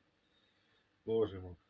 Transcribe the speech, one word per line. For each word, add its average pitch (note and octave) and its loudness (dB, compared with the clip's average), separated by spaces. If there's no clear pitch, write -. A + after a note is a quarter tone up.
Ложимо F#2+ 0